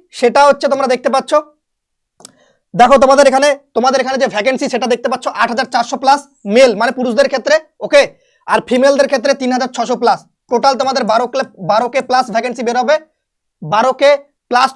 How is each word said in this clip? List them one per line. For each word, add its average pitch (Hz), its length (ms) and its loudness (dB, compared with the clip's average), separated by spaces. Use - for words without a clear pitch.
সেটা 254 340 2
হচ্ছে 277 240 2
তোমরা 269 180 -2
দেখতে 254 220 -2
পাচ্ছ, 254 260 -2
দেখো 247 220 4
তোমাদের 269 280 4
এখানে, 277 320 2
তোমাদের 262 260 0
এখানে 262 180 -4
যে 262 80 0
ভ্যাকেন্সি 233 420 -2
সেটা 254 180 -4
দেখতে 240 220 -4
পাচ্ছ 247 200 -4
আট 220 200 -2
হাজার 240 160 -4
চারশো 247 320 -4
plus 269 220 2
মেল, 226 300 4
মানে 240 160 -2
পুরুষদের 254 340 0
ক্ষেত্রে, 269 320 0
ওকে, 269 340 2
আর 208 200 0
ফিমেলদের 269 400 2
ক্ষেত্রে 277 280 -2
তিন 262 180 -4
হাজার 254 160 -4
ছশো 247 260 -4
plus। 233 220 0
টোটাল 247 240 2
তোমাদের 254 300 -2
বারো 220 220 0
ক্লে-, 240 400 -8
বারো 220 220 0
কে 262 120 -2
plus 254 300 -2
ভ্যাকেন্সি 233 320 -6
বেরোবে, 247 360 0
বারো 220 300 0
কে 262 240 2
plus 247 260 2